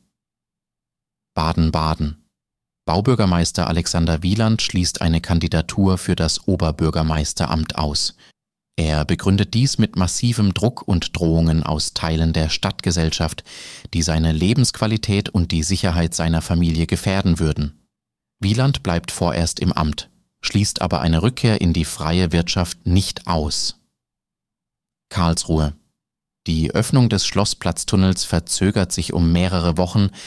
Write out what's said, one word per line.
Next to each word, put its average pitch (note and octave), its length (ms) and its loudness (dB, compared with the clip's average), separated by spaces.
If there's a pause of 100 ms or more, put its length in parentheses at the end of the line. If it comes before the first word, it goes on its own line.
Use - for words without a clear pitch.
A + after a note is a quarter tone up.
(1300)
Baden-Baden. D#2 920 0 (600)
Baubürgermeister F#2 840 2
Alexander E2 560 0
Wieland A2 380 2
schließt - 400 -2
eine E2 200 2
Kandidatur F2+ 760 0
für F2+ 200 -2
das - 300 -2
Oberbürgermeisteramt D#2+ 1300 0
aus. - 400 -4 (580)
Er D2+ 300 0
begründet G2 480 0
dies B2+ 240 0
mit A2 180 0
massivem G2+ 580 0
Druck - 280 -2
und - 340 -2
Drohungen D#2+ 480 2
aus - 300 -4
Teilen D#2+ 400 0
der D#2+ 160 0
Stadtgesellschaft, E2 960 -2 (500)
die E2 80 0
seine D#2+ 300 2
Lebensqualität G2 960 0
und E2+ 220 -2
die D#2+ 120 0
Sicherheit E2+ 520 0
seiner E2 260 0
Familie E2 460 0
gefährden F#2+ 520 0
würden. D2 480 -4 (520)
Wieland B2+ 440 0
bleibt E2+ 280 -2
vorerst E2+ 500 -2
im D#2 100 2
Amt, - 380 -2 (320)
schließt - 400 0
aber E2+ 180 0
eine E2 220 2
Rückkehr A2+ 400 0
in E2+ 100 2
die D#2+ 140 0
freie E2+ 480 0
Wirtschaft E2+ 520 -2
nicht - 420 0
aus. D#2 520 -2 (1300)
Karlsruhe. E2 640 2 (720)
Die D#2+ 260 0
Öffnung B2+ 360 2
des G2+ 180 0
Schlossplatztunnels F#2+ 1000 0
verzögert F#2 680 0
sich - 220 -4
um E2 180 2
mehrere F2 460 0
Wochen, G2 320 2 (180)